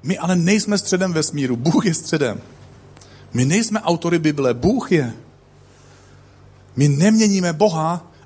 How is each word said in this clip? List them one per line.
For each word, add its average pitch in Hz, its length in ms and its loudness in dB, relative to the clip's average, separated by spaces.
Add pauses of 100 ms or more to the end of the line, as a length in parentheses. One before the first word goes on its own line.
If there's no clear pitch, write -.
My 170 140 -4
ale 180 180 0
nejsme 202 420 2
středem 185 360 -2
vesmíru, 143 420 -2
Bůh 143 300 0
je 175 80 0
středem. 143 480 -4 (920)
My 127 120 0
nejsme 208 360 0
autory 170 380 0
Bible, 147 340 0
Bůh 180 380 0
je. 131 220 2 (1600)
My 143 120 2
neměníme 190 640 2
Boha 165 580 -2 (140)